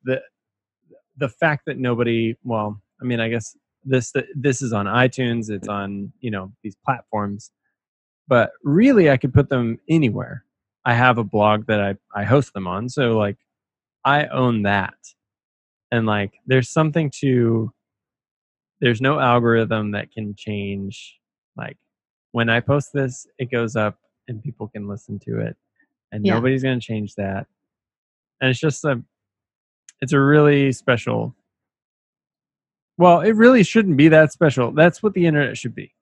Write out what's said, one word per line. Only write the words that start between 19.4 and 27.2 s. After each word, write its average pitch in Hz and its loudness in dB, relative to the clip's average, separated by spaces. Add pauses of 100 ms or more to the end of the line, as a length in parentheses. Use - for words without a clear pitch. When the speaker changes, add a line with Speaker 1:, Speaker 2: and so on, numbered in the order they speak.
Speaker 1:
that 104 -8
can 104 -10
change, 101 -10 (380)
like, - -14 (560)
when 117 0
I 117 2
post 143 -2
this, 135 -6 (120)
it 123 -8
goes 117 -4
up 107 -2 (300)
and 110 -12
people 113 -12
can 104 -14
listen 104 -12
to 113 -8
it, 110 -6 (560)
and 107 -6
Speaker 2:
Yeah. 190 2
Speaker 1:
nobody's 127 0
gonna 131 -2
change 107 -8
that. 98 -6 (920)